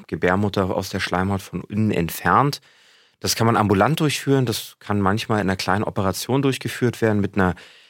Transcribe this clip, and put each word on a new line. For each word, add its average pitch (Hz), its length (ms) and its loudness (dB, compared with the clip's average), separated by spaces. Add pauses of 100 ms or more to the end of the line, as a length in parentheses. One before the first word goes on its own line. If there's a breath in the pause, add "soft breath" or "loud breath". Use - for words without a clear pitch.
Gebärmutter 95 640 0
aus 95 140 -4
der 98 120 -6
Schleimhaut 95 420 -2
von - 220 -10
innen 107 280 0
entfernt. 92 680 2 (600 soft breath)
Das - 160 -2
kann 113 100 2
man 113 100 4
ambulant 104 440 4
durchführen, 139 460 2
das - 340 -6
kann 104 200 -2
manchmal 104 400 0
in 95 80 0
einer 95 80 0
kleinen 98 280 0
Operation 113 580 -2
durchgeführt - 580 -2
werden 107 200 2
mit 98 160 -2
einer 92 180 2 (360 loud breath)